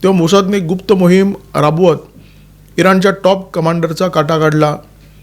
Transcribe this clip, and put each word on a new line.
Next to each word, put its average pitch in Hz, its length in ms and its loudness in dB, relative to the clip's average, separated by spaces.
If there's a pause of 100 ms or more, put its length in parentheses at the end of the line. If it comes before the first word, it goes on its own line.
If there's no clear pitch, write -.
तेव्हा 190 160 2
मोसादने 190 400 2
गुप्त 180 340 -4
मोहीम 190 400 2 (220)
राबवत 151 420 2 (800)
इराणच्या 190 360 2 (120)
टॉप 185 280 0
कमांडरचा 165 560 -4
काटा 160 300 -2
काढला. 151 380 0 (460)